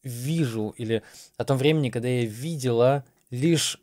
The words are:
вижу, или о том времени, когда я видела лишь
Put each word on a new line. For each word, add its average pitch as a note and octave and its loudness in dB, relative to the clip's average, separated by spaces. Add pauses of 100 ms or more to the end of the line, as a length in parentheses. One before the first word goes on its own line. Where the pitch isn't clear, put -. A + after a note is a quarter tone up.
вижу, A#2+ -4
или A2+ -2 (340)
о A#2+ -4
том C3+ 0
времени, D3 2
когда A#2+ -4
я B2 0
видела B2+ 2 (240)
лишь D3 0